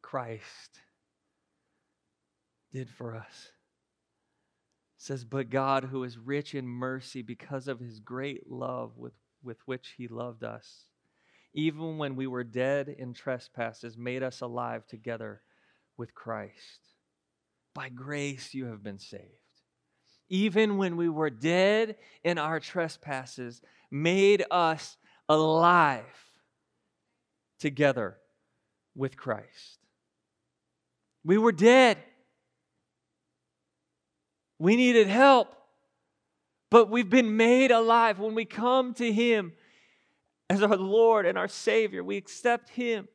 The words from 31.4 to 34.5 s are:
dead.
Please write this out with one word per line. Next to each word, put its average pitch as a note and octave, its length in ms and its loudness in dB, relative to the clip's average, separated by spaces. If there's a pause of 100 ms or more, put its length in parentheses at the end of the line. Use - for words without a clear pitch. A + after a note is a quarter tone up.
dead. A#3 460 6 (2500)